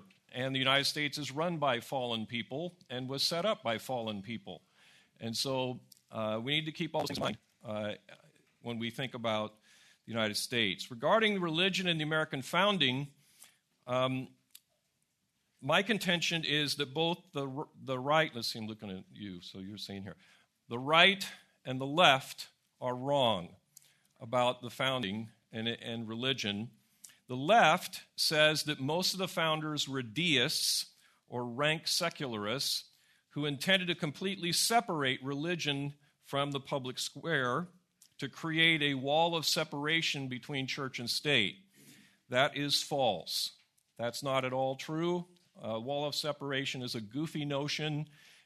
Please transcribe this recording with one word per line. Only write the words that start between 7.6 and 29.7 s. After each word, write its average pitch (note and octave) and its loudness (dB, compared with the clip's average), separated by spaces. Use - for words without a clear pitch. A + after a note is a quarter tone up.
uh, G#2+ -6
when A#2 -6
we A#2 -2
think B2+ -6
about A2 0
the A2 -10
United A2 0
States. A2 0
Regarding F#3+ 2
religion F3 0
and E3 2
the D3+ 0
American D#3 0
founding, D3 2
um, C3 0
my D#3+ 4
contention F3 0
is D3 0
that C#3+ -4
both E3 2
the, C#3 -4
the C3 -4
right, D3 2
let's A#2 -4
see, A#2+ -6
I'm A2 -6
looking G#2+ -8
at F#2+ -8
you, F#2+ -10
so - -14
you're G2 -10
saying G2 -8
here, F#2+ -12
the A#2+ -4
right F3 6
and C3 -4
the C3+ -4
left C#3+ 6
are B2+ -2
wrong B2 2
about B2 0
the A#2+ -10
founding A2+ -2
and, A2+ -4
and A#2 -6
religion. A2+ -2
The B2+ -6
left F3 4
says D3+ 4
that D3 -2
most D#3+ 0
of F#3 -4
the F#3 -2
founders D#3 -2